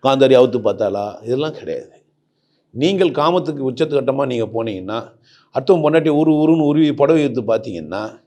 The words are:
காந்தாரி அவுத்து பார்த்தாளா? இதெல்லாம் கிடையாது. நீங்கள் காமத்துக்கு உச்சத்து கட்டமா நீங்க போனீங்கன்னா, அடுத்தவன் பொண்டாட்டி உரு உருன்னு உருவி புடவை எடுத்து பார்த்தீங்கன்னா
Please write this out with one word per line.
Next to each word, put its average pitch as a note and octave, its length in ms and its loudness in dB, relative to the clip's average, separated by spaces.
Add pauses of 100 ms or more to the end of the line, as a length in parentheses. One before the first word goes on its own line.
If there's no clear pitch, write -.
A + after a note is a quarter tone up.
காந்தாரி C3+ 360 4
அவுத்து B2 280 4
பார்த்தாளா? G2+ 380 -2 (180)
இதெல்லாம் C#3+ 360 -4
கிடையாது. - 440 -12 (680)
நீங்கள் F3 500 0
காமத்துக்கு D3+ 500 -2
உச்சத்து D3 280 -4
கட்டமா C3+ 280 -2
நீங்க A#2+ 200 -4
போனீங்கன்னா, G#2+ 540 -6 (560)
அடுத்தவன் D3+ 280 2
பொண்டாட்டி D#3 240 2
உரு D#3 240 2
உருன்னு D#3 400 2
உருவி D3 220 2
புடவை D3+ 300 2
எடுத்து B2 180 -2
பார்த்தீங்கன்னா G#2 600 -6 (240)